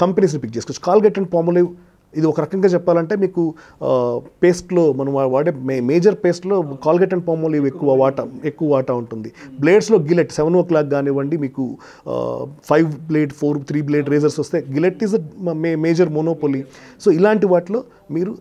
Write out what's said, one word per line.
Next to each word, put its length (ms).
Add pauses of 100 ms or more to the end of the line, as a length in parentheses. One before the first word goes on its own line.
కంపెనీస్ని 380
పిక్ 180
చేసుకోవచ్చు. 360
Colgate 300
and 120
Palmolive 380 (420)
ఇది 120
ఒక 140
రకంగా 280
చెప్పాలంటే 460
మీకు, 380 (300)
ఆ, 380 (220)
పేస్ట్‌లో 500
మనం 200
వా-, 120
వాడే 260
మే-, 320
మేజర్ 320
పేస్ట్‌లో 640 (100)
Colgate 260
and 120
Palmolive 420
ఎక్కువ 260
వాటా, 340 (180)
ఎక్కువ 260
వాటా 220
ఉంటుంది. 380 (280)
బ్లేడ్స్‌లో 380
Gillette, 340
సెవెన్ 240
ఓ 80
క్లాక్ 280
కానివ్వండి, 460
మీకు, 400 (320)
ఆ, 360 (180)
ఫైవ్ 360
బ్లేడ్, 340
ఫోర్, 300
త్రీ 180
బ్లేడ్ 280
razors 300
వస్తే 220
Gillette 380
is 100
a 100
ma-, 340
ma-, 300
major 340
monopoly. 440 (440)
So, 60
ఇలాంటి 340
వాటిలో 380 (280)
మీరు 300